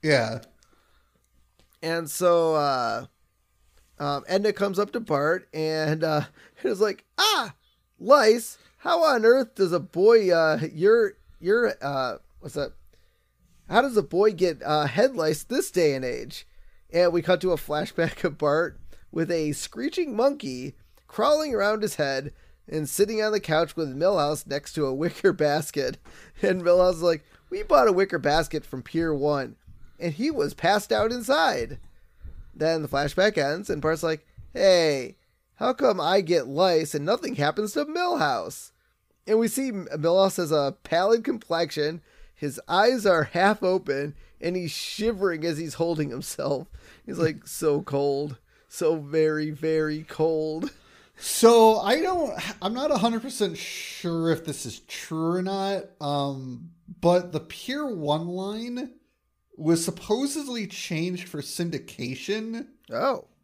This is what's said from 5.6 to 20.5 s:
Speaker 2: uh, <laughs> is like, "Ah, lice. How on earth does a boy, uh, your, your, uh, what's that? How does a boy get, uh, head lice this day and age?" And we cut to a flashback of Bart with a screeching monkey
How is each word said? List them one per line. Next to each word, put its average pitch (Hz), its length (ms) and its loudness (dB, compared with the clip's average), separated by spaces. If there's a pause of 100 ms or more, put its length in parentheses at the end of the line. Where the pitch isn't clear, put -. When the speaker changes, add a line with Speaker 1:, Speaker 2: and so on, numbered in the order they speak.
Speaker 2:
uh, 151 180 0 (200)
<laughs> - 220 -20
is 190 160 0
like, 208 240 -2 (140)
"Ah, 349 360 0 (440)
lice. 226 600 4 (200)
How 339 260 0
on 254 200 4
earth 240 300 6
does 185 180 0
a 175 80 0
boy, 196 500 4
uh, 160 280 4 (140)
your, 202 420 4 (240)
your, 214 440 0
uh, 131 340 -4 (240)
what's - 140 -16
that? 139 180 -6 (960)
How 226 140 4
does 262 140 0
a 202 60 2
boy 202 300 2
get, 165 300 0
uh, 151 240 0
head 214 300 2
lice 156 260 0
this - 280 -4
day 156 240 2
and 131 100 -6
age?" 123 420 -10 (460)
And 175 200 4
we 170 100 0
cut 175 200 0
to 185 100 0
a 160 40 0
flashback - 680 -4
of 147 120 -2
Bart 151 420 0 (340)
with 165 180 -2
a 156 220 -2
screeching 277 640 -6
monkey 147 580 -2 (320)